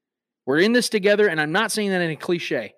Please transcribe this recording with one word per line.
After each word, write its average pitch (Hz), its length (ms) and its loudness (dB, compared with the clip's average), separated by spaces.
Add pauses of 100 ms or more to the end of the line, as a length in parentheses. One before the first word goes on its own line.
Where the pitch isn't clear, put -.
(460)
We're 139 140 2
in 214 140 4
this 240 160 2
together, 208 400 2
and 160 100 -2
I'm 151 140 -2
not 208 180 0
saying 208 200 -2
that 185 100 0
in 165 100 -2
a 147 60 -8
cliche, 151 600 -6